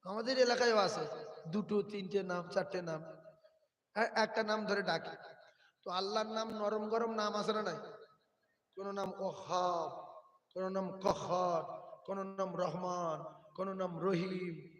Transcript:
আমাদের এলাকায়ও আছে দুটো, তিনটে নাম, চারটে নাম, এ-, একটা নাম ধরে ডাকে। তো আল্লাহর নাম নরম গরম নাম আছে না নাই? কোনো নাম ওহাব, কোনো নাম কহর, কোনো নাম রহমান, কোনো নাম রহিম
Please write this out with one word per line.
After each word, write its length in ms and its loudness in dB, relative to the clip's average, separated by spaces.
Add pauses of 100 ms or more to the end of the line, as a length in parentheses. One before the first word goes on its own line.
আমাদের 360 0
এলাকায়ও 380 6
আছে 240 4 (480)
দুটো, 340 2
তিনটে 400 -2
নাম, 260 -2
চারটে 340 0
নাম, 220 -6 (920)
এ-, 180 2
একটা 280 4
নাম 240 2
ধরে 160 2
ডাকে। 280 0 (760)
তো 60 -6
আল্লাহর 360 0
নাম 240 -2
নরম 380 0
গরম 260 2
নাম 200 0
আছে 180 2
না 100 2
নাই? 120 -2 (1000)
কোনো 160 -6
নাম 260 -2
ওহাব, 880 0 (480)
কোনো 140 -2
নাম 320 -2
কহর, 600 2 (440)
কোনো 160 -4
নাম 340 -2
রহমান, 840 -2 (140)
কোনো 180 -2
নাম 240 -2
রহিম 800 0